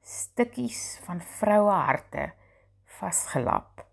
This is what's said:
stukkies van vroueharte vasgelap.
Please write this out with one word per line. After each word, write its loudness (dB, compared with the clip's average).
stukkies -6
van -8
vroueharte 2
vasgelap. -4